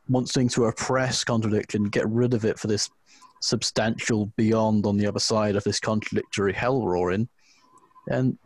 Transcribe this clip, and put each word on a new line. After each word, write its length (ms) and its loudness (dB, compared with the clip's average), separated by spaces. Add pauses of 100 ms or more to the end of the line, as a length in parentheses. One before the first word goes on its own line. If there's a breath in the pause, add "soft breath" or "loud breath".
wanting 420 0
to 160 2
oppress 580 -2
contradiction, 600 0
get 240 0
rid 260 2
of 100 0
it 140 0
for 100 -6
this 220 -2 (500 loud breath)
substantial 880 0 (100)
beyond 500 2
on 120 2
the 80 2
other 120 -2
side 380 0
of 80 -2
this 160 -2
contradictory 720 -2
hell 340 -2
roaring. 420 0 (800 soft breath)
And 380 -2